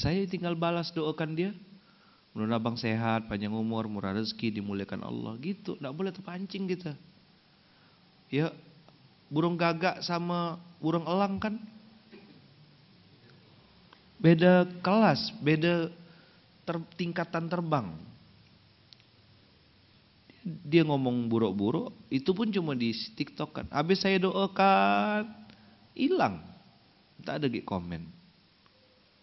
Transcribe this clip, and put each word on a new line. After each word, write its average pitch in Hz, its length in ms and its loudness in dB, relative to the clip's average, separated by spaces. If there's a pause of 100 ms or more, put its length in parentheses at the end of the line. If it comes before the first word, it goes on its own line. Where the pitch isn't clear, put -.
saya 180 240 0
tinggal 175 320 -4
balas, 170 320 -2
doakan 156 480 -4
dia. 190 160 -2 (800)
Mudah-mudahan 110 240 0
abang 117 160 0
sehat, 113 560 0
panjang 104 240 -2
umur, 110 320 -2
murah 101 320 -4
rezeki, 110 400 -4
dimuliakan 98 480 -6
Allah. 117 320 -8
Gitu, 180 400 -8
nggak 135 160 -8
boleh 190 160 -4
terpancing 190 560 -8
kita. 175 320 -6 (1400)
Ya, 151 160 2 (800)
burung 165 240 2
gagak 170 480 0
sama 175 560 -4 (240)
burung 160 240 0
elang 190 320 0
kan 214 240 -4 (2500)
beda 180 500 8 (160)
kelas, 185 560 4
beda 165 560 2 (720)
ter-, 170 320 -6
tingkatan 170 480 -2
terbang. 160 480 0 (2500)
Dia 160 360 2
ngomong 131 480 2
buruk-buruk, 110 640 2 (160)
itu 135 240 0
pun 220 160 0
cuma 175 240 0
di 120 160 0
TikTok - 640 -6
kan. 123 160 -8
Habis 170 320 2
saya 190 160 4
doakan, 196 1120 2 (640)
hilang. 214 480 0 (800)
Tak - 200 -6
ada 147 40 0
lagi 117 160 0
komen. 85 560 -8 (1040)